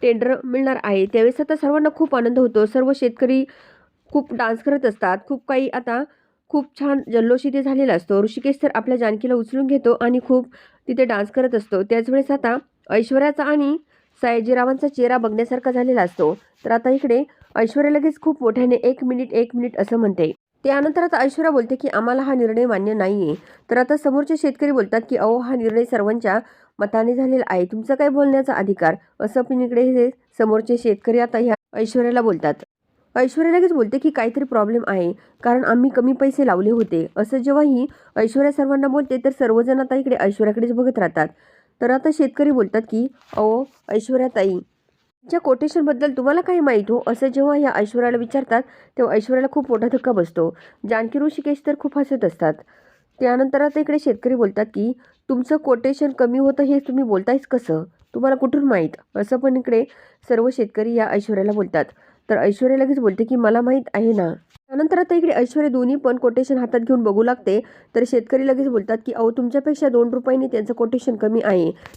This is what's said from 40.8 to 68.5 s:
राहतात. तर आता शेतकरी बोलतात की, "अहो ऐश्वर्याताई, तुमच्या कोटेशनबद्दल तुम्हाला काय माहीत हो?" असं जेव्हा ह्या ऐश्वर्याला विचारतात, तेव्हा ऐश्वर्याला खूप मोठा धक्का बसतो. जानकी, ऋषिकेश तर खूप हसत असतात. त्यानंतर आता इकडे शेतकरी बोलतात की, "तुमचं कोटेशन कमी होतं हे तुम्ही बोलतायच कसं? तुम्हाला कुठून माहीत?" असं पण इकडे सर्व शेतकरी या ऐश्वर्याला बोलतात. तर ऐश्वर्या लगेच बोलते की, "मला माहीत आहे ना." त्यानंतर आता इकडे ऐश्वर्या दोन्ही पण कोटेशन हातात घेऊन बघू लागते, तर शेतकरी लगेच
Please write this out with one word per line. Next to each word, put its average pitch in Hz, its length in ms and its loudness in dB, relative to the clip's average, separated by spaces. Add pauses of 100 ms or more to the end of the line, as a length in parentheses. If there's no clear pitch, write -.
राहतात. 160 280 0 (540)
तर 240 80 0
आता 262 240 2
शेतकरी 294 380 0
बोलतात 226 300 0
की, 226 260 -4 (300)
"अहो 220 260 0 (260)
ऐश्वर्याताई, 226 600 0
तुमच्या - 920 -8
कोटेशनबद्दल 294 720 0
तुम्हाला 269 300 0
काय 349 180 0
माहीत 226 320 0
हो?" 240 160 0
असं 240 200 -2
जेव्हा 277 280 2
ह्या 285 200 2
ऐश्वर्याला 240 420 0
विचारतात, 233 440 -2 (360)
तेव्हा 233 180 0
ऐश्वर्याला 254 360 0
खूप 285 180 -2
मोठा 226 240 0
धक्का 254 180 0
बसतो. 165 440 -2 (340)
जानकी, 226 300 -2
ऋषिकेश 294 480 -4
तर 294 120 0
खूप 285 180 -6
हसत 269 280 -2
असतात. 160 280 0 (640)
त्यानंतर 262 420 0
आता 294 180 0
इकडे 302 200 0
शेतकरी 254 360 0
बोलतात 214 300 0
की, 220 280 -4 (360)
"तुमचं 254 280 0
कोटेशन 277 540 -2
कमी 247 260 0
होतं 269 260 2
हे 277 160 2
तुम्ही 269 240 -2
बोलतायच 226 440 0
कसं? 170 360 -2 (300)
तुम्हाला 262 220 0
कुठून 262 280 0
माहीत?" 190 260 2 (260)
असं 208 220 -2
पण 262 200 0
इकडे 240 260 0 (460)
सर्व 240 240 2
शेतकरी 220 400 -4
या 220 140 0
ऐश्वर्याला 208 440 -2
बोलतात. 196 340 -2 (440)
तर 214 80 2
ऐश्वर्या 254 400 2
लगेच 269 220 0
बोलते 220 240 0
की, 240 140 -2
"मला 233 240 2
माहीत 254 320 0
आहे 226 200 0
ना." 185 140 0 (420)
त्यानंतर 311 300 0
आता 359 160 0
इकडे 339 180 2
ऐश्वर्या 285 380 0
दोन्ही 254 260 0
पण 254 200 -2
कोटेशन 254 400 0
हातात 240 240 0
घेऊन 240 220 2
बघू 214 200 2
लागते, 226 360 0 (360)
तर 233 120 2
शेतकरी 262 400 0
लगेच 269 220 0